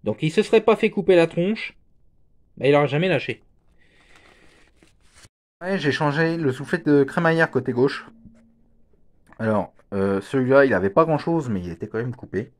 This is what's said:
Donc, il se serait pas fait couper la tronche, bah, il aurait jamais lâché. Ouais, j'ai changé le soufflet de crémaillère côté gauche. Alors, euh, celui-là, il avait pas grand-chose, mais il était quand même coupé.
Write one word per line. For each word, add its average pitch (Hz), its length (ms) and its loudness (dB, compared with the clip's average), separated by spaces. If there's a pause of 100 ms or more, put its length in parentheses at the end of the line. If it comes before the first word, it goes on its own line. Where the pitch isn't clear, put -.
Donc, 107 180 -6
il 156 80 -2
se 214 120 0
serait 220 180 2
pas 220 160 2
fait 214 140 0
couper 190 260 2
la 165 100 6
tronche, 180 500 -6 (800)
bah, - 120 -2
il 143 80 4
aurait 147 100 2
jamais 151 220 -2
lâché. 131 340 -4 (2250)
Ouais, 190 160 -4
j'ai 147 140 0
changé 160 460 -2
le 147 160 -2
soufflet 143 260 -6
de 147 240 4
crémaillère 165 480 0
côté 123 220 -2
gauche. 123 340 0 (1300)
Alors, 107 320 -2 (220)
euh, 98 260 -2
celui-là, 135 460 4
il 120 80 2
avait 95 160 0
pas 165 140 2
grand-chose, 160 440 -2
mais 98 120 -4
il 87 100 -10
était 95 180 -12
quand 110 100 -8
même 117 160 -8
coupé. - 460 -8